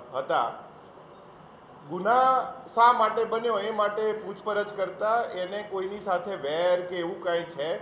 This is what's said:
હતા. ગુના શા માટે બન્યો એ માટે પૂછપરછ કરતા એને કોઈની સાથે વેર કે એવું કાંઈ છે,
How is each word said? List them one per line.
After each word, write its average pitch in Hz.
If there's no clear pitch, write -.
હતા. 139
ગુના 240
શા 233
માટે 226
બન્યો 226
એ 208
માટે 214
પૂછપરછ 202
કરતા 208
એને 185
કોઈની 190
સાથે 190
વેર 170
કે 180
એવું 175
કાંઈ 170
છે, 165